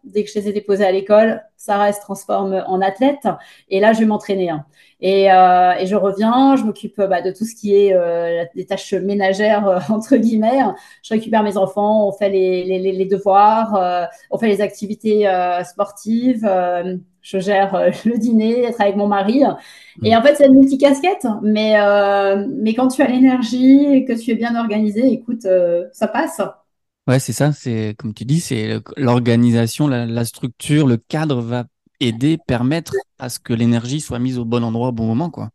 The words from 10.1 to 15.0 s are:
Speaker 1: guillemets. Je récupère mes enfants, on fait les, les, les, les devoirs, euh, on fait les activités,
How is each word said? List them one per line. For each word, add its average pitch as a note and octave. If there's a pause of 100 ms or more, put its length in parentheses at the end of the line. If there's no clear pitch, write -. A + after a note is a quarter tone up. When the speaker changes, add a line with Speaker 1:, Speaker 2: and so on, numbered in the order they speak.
Speaker 1:
guillemets. A3+ (440)
Je A3+
récupère A3
mes G3+
enfants, G#3
on G3
fait G3+
les, F#3
les, F#3
les, F#3+
les F#3+
devoirs, G3+
euh, F3+ (260)
on G3
fait A3
les G3+
activités, G#3